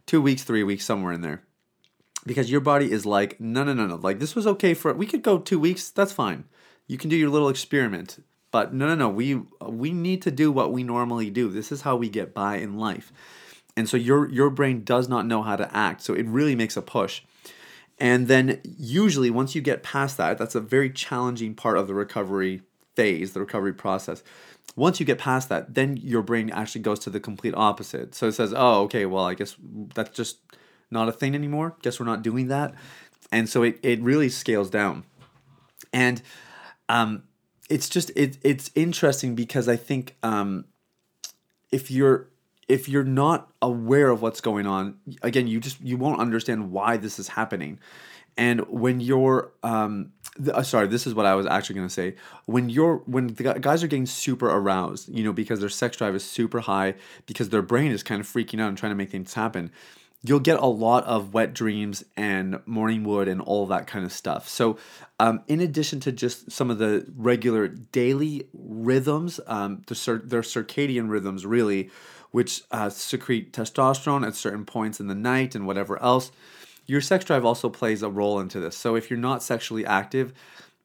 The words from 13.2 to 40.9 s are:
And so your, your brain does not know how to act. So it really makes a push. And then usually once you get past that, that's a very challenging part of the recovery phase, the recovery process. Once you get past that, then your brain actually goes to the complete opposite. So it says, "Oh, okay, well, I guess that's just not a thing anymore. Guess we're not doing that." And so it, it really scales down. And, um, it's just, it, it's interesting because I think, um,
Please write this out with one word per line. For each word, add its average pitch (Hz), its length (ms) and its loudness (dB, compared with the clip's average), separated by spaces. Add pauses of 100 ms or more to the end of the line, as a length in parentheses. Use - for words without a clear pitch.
And 113 100 0
so 131 100 0
your, 135 320 4
your 135 200 4
brain 131 340 0
does 123 240 2
not 123 200 0
know 110 160 0
how 107 120 -2
to 101 200 -4
act. 101 260 0
So - 140 -4
it 113 100 0
really 135 300 2
makes 113 220 -2
a 98 40 -2
push. - 400 -4 (800)
And 123 280 4
then 131 360 4
usually 143 640 2
once 131 240 0
you 156 80 -2
get 139 220 -2
past 139 340 -2
that, 87 220 0
that's - 160 -4
a 117 60 0
very 120 280 2
challenging 123 640 -4
part 107 240 0
of 98 100 2
the 98 60 -6
recovery 98 680 -2 (340)
phase, 92 380 2
the 95 80 -6
recovery 98 320 -4
process. 95 500 -6 (520)
Once 180 240 4
you 156 60 -2
get 127 120 2
past 131 320 0
that, 101 260 -4
then 135 220 2
your 117 240 0
brain 110 280 -2
actually 107 320 -6
goes 104 180 -2
to - 100 -10
the 101 100 -6
complete 101 360 -6
opposite. 104 600 -2
So 117 120 -2
it 110 40 2
says, 107 240 -2
"Oh, 123 280 6
okay, 101 220 0
well, 95 200 0
I 90 80 -2
guess 98 220 -8 (380)
that's 110 220 -6
just - 220 -8 (520)
not 113 200 0
a - 20 2
thing 135 240 -2
anymore. 147 460 -4
Guess 123 180 -4
we're 120 60 -6
not 113 180 -2
doing 120 240 -2
that." 139 260 -2 (580)
And 113 180 2
so 123 140 4
it, 120 200 2
it 120 180 2
really 135 280 4
scales 110 400 0
down. 95 340 0 (880)
And, 123 300 2 (640)
um, 110 360 0 (460)
it's 156 200 0
just, - 260 -2
it, 135 280 2
it's 135 320 0
interesting 147 600 2
because 117 320 -2
I 120 80 4
think, 131 460 -4
um, 101 440 -2 (1080)